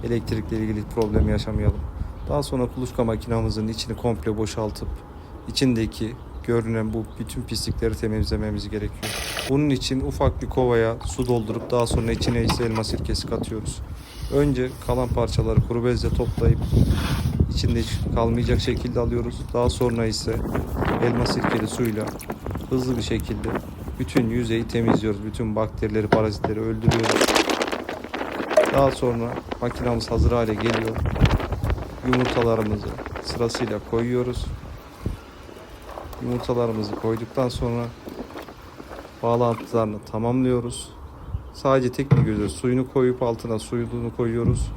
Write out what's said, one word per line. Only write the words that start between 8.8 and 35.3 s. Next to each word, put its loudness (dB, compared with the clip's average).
Bunun 4
için 0
ufak 0
bir -4
kovaya 4
su -2
doldurup 0
daha 4
sonra 2
içine 2
ise 2
elma 0
sirkesi -2
katıyoruz. -4
Önce 4
kalan 2
parçaları 2
kuru 0
bezle 2
toplayıp 4
içinde 2
hiç -2
kalmayacak 2
şekilde -2
alıyoruz. -2
Daha 4
sonra 2
ise -2
elma 2
sirkeli 0
suyla 0
hızlı 0
bir -2
şekilde -2
bütün 2
yüzeyi 0
temizliyoruz. 2
Bütün -2
bakterileri, 0
parazitleri 2
öldürüyoruz. 6
Daha 6
sonra 0
makinamız 0
hazır 6
hale 2
geliyor. 0
Yumurtalarımızı 2
sırasıyla -2
koyuyoruz. 0